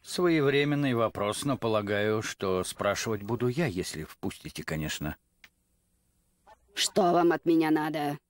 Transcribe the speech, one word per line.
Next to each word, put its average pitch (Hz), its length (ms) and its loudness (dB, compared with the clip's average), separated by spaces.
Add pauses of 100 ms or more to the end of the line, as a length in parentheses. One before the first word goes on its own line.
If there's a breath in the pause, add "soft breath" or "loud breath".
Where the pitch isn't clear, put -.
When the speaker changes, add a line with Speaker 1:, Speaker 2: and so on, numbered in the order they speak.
Speaker 1:
Своевременный 143 840 2
вопрос, 107 500 0
но 95 140 -2
полагаю, 107 640 0
что 92 420 -2
спрашивать 101 600 -2
буду 120 260 -2
я, 151 160 -2
если 82 400 -4
впустите, - 580 -10
конечно. 76 540 -4 (1600)
Speaker 2:
Что - 380 2
вам 170 220 6
от 156 120 -4
меня 160 260 2
надо? 151 460 -2 (120)